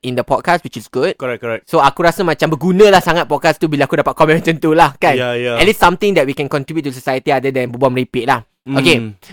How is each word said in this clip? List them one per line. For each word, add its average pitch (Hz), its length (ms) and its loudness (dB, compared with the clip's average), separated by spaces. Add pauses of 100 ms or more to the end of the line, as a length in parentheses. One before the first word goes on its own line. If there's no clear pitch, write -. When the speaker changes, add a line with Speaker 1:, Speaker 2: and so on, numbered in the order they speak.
Speaker 1:
in 127 160 -6
the 120 80 -4
podcast, - 400 -2
which 127 100 -12
is 110 140 -14
good. 151 260 -2
Speaker 2:
Correct, 123 220 -8
correct. 113 320 -10
Speaker 1:
So, 165 80 0
aku 139 240 2
rasa 170 240 0
macam 160 240 0
berguna 180 400 4
lah 190 100 6
sangat 165 300 -2
podcast 151 320 0
tu 160 80 -2
bila 143 160 0
aku - 100 -4
dapat 143 220 -2
komen 156 200 4
<laughs> 165 40 -2
macam 165 160 -2
tu 156 160 0
lah, 156 240 4
kan? 160 160 2
Speaker 2:
Yeah, 123 240 -2
yeah. 120 180 -2
Speaker 1:
At 170 140 2
least 220 100 0
something 185 380 2
that 143 80 2
we 135 80 -4
can 139 160 -6
contribute 151 340 -4
to 143 80 -6
society 131 380 -4
other 135 240 0
than 127 160 -2
berbual 123 240 0
merepek 127 320 -4
lah. 123 160 0 (240)
Speaker 2:
Mm. 135 160 -4
Speaker 1:
Okay. 160 140 4 (380)